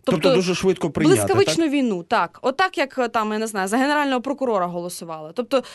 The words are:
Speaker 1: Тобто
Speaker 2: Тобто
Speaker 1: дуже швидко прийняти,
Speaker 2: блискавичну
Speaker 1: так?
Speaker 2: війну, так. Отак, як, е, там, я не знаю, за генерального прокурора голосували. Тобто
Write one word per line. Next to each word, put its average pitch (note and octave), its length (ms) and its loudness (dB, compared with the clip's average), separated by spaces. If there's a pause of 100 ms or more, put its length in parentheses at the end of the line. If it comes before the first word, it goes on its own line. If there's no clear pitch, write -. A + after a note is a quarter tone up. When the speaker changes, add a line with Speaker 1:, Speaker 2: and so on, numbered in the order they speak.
Speaker 1:
Тобто F3 160 2
Speaker 2:
Тобто F#3 140 4
Speaker 1:
дуже F#3 180 2
швидко F3+ 360 0
прийняти, - 300 4
Speaker 2:
блискавичну E4+ 440 2
Speaker 1:
так? C#4 80 0
Speaker 2:
війну, A#3 300 0
так. F3+ 400 -2
Отак, F#4 360 -2
як, C4+ 200 -4
е, A#3+ 100 0
там, G#3+ 240 -2
я G#3+ 60 -2
не A3 80 -4
знаю, G3 220 -4
за G#3+ 80 0
генерального C#4 440 0
прокурора A#3 460 -2
голосували. E3+ 680 -10
Тобто B3 280 -2 (120)